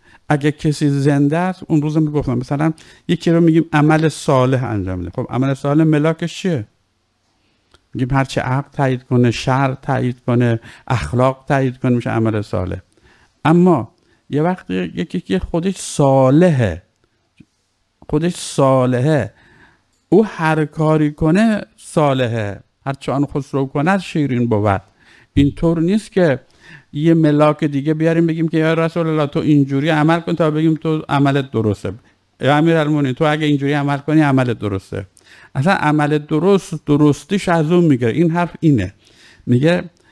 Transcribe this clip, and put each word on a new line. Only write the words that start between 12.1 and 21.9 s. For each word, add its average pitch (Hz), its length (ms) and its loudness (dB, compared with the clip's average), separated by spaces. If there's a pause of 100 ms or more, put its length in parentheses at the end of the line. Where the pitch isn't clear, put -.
عمل 110 320 -2
صالح. 92 360 -6 (680)
اما 165 480 2 (380)
یه 143 120 -2
وقتی 180 320 -4
یکی 180 460 -6
که 190 180 -4
خودش 180 380 -4
صالحه، 135 1040 2 (1300)
خودش 160 240 -2
صالحه، 131 1000 0 (760)
او 208 180 4
هر 156 380 -2
کاری 156 480 0
کنه 202 480 0 (160)
صالحه، 120 840 -2 (260)